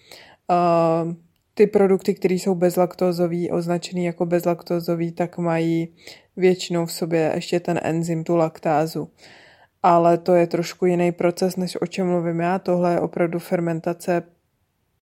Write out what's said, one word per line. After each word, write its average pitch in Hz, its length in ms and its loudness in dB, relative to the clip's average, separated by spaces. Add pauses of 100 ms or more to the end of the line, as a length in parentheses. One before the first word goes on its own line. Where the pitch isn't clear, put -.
(520)
Eh, 170 640 2 (380)
ty 208 140 6
produkty, 196 460 2
které 185 220 0
jsou 185 200 -2
bezlaktózový, 175 960 0
označený 175 540 -4
jako 170 200 -2
bezlaktózový, 170 840 -2
tak 170 260 -6
mají 165 500 0 (500)
většinou 180 480 0
v 165 60 -8
sobě 160 440 -2
ještě 175 240 -4
ten 170 240 -2
enzym, 165 400 -2
tu 175 120 -2
laktázu. 160 760 -2 (760)
Ale 170 340 6
to 180 180 2
je 170 120 4
trošku 170 380 -4
jiný 175 260 2
proces, 175 440 -2
než 180 260 -6
o 180 60 0
čem 185 200 -4
mluvím 170 320 -2
já. 175 200 0
Tohle 180 340 0
je 170 60 0
opravdu 170 400 -2
fermentace, 170 840 -4 (920)